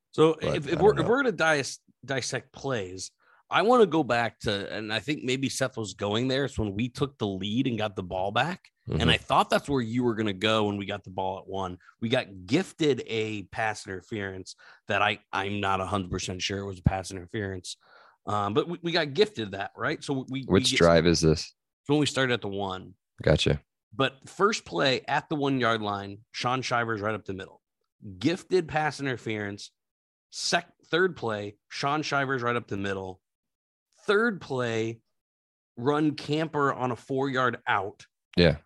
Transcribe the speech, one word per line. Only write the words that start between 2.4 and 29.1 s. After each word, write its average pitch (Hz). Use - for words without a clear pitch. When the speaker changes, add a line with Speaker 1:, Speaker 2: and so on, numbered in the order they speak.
Speaker 1:
plays, 95
I 160
wanna 233
go 160
back 117
to, 113
and 107
I 110
think 135
maybe 131
Seth -
was 104
going 104
there, 131
it's -
when 104
we 120
took 139
the 113
lead 104
and 117
got 107
the 101
ball 92
back. 139
And -
Speaker 2:
Mm-hmm. 117
Speaker 1:
I 113
thought 170
that's 214
where 139
you 117
were 117
gonna 107
go 107
when 101
we 101
got 98
the 92
ball 95
at 78
one. 95
We 117
got 123
gifted 143
a 110
pass 107
interference 95
that 101
I, 104
I'm 101
not 95
a 95
hundred 92
percent 92
sure 98
it 98
was 95
a -
pass 95
interference. 95
Um, 104
but 147
we, 170
we 165
got 156
gifted 123
that, 98
right? 127
So 131
we, 135
we 123
Speaker 2:
Which 101
Speaker 1:
get 127
Speaker 2:
drive 85
is 82
this? 80
Speaker 1:
So 135
when 151
we 139
started 131
at 113
the 104
one. 95
Speaker 2:
Gotcha. 76
Speaker 1:
But 131
first 208
play 139
at 143
the 165
one-yard 123
line, 101
Sean 127
Shivers 117
right 107
up 98
the 98
middle. 95
Gifted 170
pass 151
interference. 110